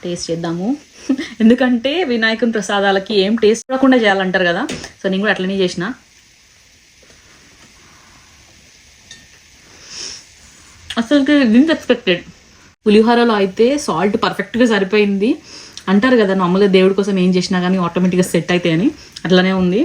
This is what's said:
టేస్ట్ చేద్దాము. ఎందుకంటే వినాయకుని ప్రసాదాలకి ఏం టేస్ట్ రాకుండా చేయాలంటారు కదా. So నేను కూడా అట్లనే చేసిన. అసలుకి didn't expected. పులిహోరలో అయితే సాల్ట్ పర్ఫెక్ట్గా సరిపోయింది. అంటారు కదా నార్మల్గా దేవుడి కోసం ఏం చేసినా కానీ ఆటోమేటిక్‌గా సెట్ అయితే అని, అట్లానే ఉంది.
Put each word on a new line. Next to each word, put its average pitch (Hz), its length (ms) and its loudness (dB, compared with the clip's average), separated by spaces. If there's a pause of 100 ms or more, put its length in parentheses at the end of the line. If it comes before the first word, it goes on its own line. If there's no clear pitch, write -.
టేస్ట్ 175 260 -8
చేద్దాము. 170 380 -6 (720)
ఎందుకంటే 247 500 2 (180)
వినాయకుని 226 460 -2
ప్రసాదాలకి 196 560 -2 (120)
ఏం 208 80 0 (100)
టేస్ట్ 220 300 0
రాకుండా 262 320 4
చేయాలంటారు 190 440 0
కదా. 175 140 -2 (380)
So - 120 -20
నేను 190 120 -4
కూడా 208 100 0
అట్లనే 190 260 -6
చేసిన. 180 240 -4 (4000)
అసలుకి 285 340 2 (160)
didn't 294 240 4
expected. 202 420 -2 (680)
పులిహోరలో 226 560 4
అయితే 196 260 0 (180)
సాల్ట్ 196 400 -2
పర్ఫెక్ట్గా 220 480 -2
సరిపోయింది. 202 560 0 (640)
అంటారు 247 300 4
కదా 190 180 0
నార్మల్గా 185 360 2
దేవుడి 190 220 4
కోసం 196 140 -2 (120)
ఏం 185 120 2
చేసినా 180 280 -2
కానీ 185 200 0
ఆటోమేటిక్‌గా 180 460 0
సెట్ 170 240 -2
అయితే 175 220 -2
అని, 240 120 0 (340)
అట్లానే 185 380 2
ఉంది. 185 220 0